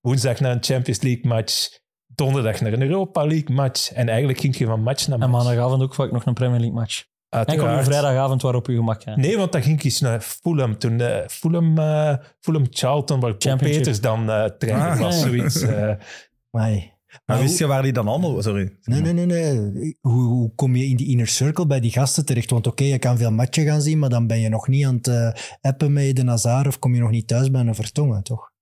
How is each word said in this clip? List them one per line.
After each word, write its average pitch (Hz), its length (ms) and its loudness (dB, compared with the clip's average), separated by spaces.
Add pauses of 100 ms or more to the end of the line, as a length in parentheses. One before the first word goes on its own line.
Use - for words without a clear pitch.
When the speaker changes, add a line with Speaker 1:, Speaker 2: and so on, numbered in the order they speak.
Speaker 1:
Woensdag 123 400 0
naar 131 120 2
een 120 120 -2
Champions 127 360 -2
League 123 260 -2
match. - 520 -2 (360)
Donderdag 135 460 0
naar 110 120 0
een 120 100 0
Europa 165 440 0
League 151 300 0
match. 135 360 -2
En 123 160 -2
eigenlijk 131 320 0
ging 135 180 0
je 127 80 0
van 110 160 0
match 127 260 -2
naar 131 120 0
Speaker 2:
En 127 100 2
Speaker 1:
match. 120 140 2
Speaker 2:
maandagavond 123 380 2
ook 131 120 -4
vaak 135 180 -2
nog 120 140 -2
een 123 80 0
Premier 123 260 0
League 117 180 -2
match. - 260 -6 (240)
Speaker 1:
Uiteraard. 147 340 0
Speaker 2:
Enkel 120 160 2
een - 60 2
vrijdagavond 135 580 2
waarop 123 260 0
u 127 80 0
gemak 113 280 -2
hebt. 107 120 -6
Speaker 1:
Nee, 156 200 2
want 185 160 0
dan 156 100 0
ging 151 160 2
ik - 60 -8
eens 131 160 0
naar 117 200 0
Fulham 131 580 -2
toen. 117 220 0
Eh, 110 280 -2
Fulham, 165 500 0
eh, 151 360 2 (260)
Fulham 156 300 0
Charlton, 139 500 0
waar 120 140 0
Paul 104 60 -12 (100)
Speaker 2:
Championship. 135 320 2
Speaker 1:
Peters 117 180 0
dan, 110 300 0
eh, 107 140 2
trainer 107 460 0
Speaker 3:
Ah. 156 100 0
Speaker 1:
was. 170 200 0
Speaker 2:
Ja. 143 60 2
Speaker 1:
Zoiets, 123 360 0
eh. 107 300 0 (580)
Speaker 4:
Amai. 110 420 -2 (160)
Speaker 3:
Maar - 160 -20
Speaker 4:
Maar 127 140 0
Speaker 3:
wist 135 200 2
Speaker 4:
hoe 165 80 0
Speaker 3:
je 139 60 0
waar 135 100 0
die 131 100 0
dan 113 160 0
allemaal... 139 340 0
Sorry. 101 400 -2
Speaker 4:
Nee, 127 180 0
nee, 165 120 0
nee, 175 140 0
nee. 151 760 -2
Hoe, 127 220 2
hoe 120 320 0
kom 127 220 2
je 127 100 2
in 131 100 0
die 135 120 -2
inner 120 180 2
circle 156 400 0
bij 139 140 2
die 113 100 0
gasten 135 360 0
terecht? 120 240 -2
Want 120 160 2
oké, 123 180 0
je 139 140 0
kan 123 200 2
veel 113 140 2
matchen 127 320 0
gaan 151 180 2
zien, 156 160 0
maar 143 120 2
dan 120 160 2
ben 113 140 0
je 113 80 0
nog 110 200 -2
niet 139 180 2
aan 131 80 0
het, 120 140 -2
eh, 117 220 2 (300)
appen 139 320 0
met 143 100 2
Eden 131 260 2
Hazard 120 380 2
of 139 120 -2
kom 123 160 0
je 120 60 2
nog 117 100 2
niet 113 180 -2
thuis 127 220 2
bij 131 100 2
een 117 140 2
Vertongen, 110 480 -2
toch? - 260 -8 (140)